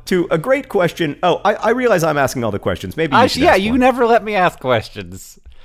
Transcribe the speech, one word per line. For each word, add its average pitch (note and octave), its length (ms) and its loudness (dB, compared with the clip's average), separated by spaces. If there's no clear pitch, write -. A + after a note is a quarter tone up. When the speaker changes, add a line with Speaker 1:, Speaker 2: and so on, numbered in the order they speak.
Speaker 1:
to F3+ 240 0
a E3 80 0
great C4+ 320 -2
question. E3+ 520 -2
Oh, F3 220 2
I, G#3 120 2
I - 160 -2
realize A#3 320 2
I'm D#3 120 0
asking C3 260 -2
all G#2+ 100 -2
the G2+ 60 -4
questions. F#2 380 -6
Maybe D#3+ 160 -2
you G3+ 60 4
Speaker 2:
I B3+ 80 4
Speaker 1:
should - 160 -2
Speaker 2:
yeah, E4+ 80 4
Speaker 1:
ask G3 100 4
Speaker 2:
you G#3+ 120 -2
Speaker 1:
one. B3+ 80 0
Speaker 2:
never B3+ 260 2
let A3 180 2
me G#3+ 100 -6
ask F3+ 240 0
questions. G#2+ 800 -6